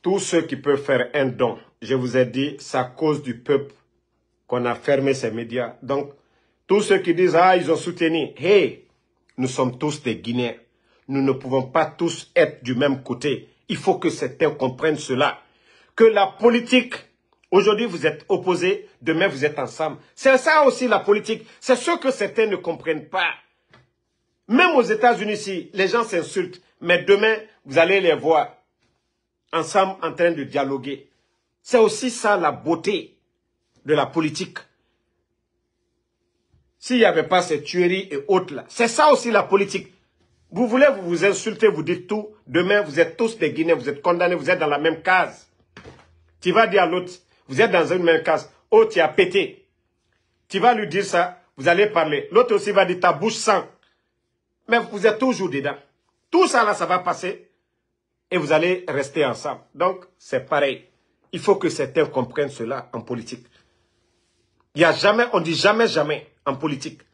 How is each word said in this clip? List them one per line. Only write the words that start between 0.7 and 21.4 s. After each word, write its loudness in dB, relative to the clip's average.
faire 0
un 0
don, -2
je -4
vous -2
ai 4
dit, -6
c'est -6
à -2
cause -2
du -8
peuple -2
qu'on -2
a -2
fermé 0
ces -4
médias. -8
Donc, -6
tous 4
ceux 2
qui 0
disent, 2
ah, 6
ils -2
ont 4
soutenu. -4
Hey, 0
nous -4
sommes -4
tous -6
des -6
Guinéens. -6
Nous -2
ne 0
pouvons -4
pas -2
tous -8
être 2
du -4
même 0
côté. -6
Il -6
faut 2
que 0
certains -2
comprennent -2
cela. -2
Que 8
la 6
politique, 2
aujourd'hui 2
vous -6
êtes -4
opposés, -2
demain 0
vous -4
êtes -2
ensemble. -8
C'est 4
ça 4
aussi 2
la 2
politique. 0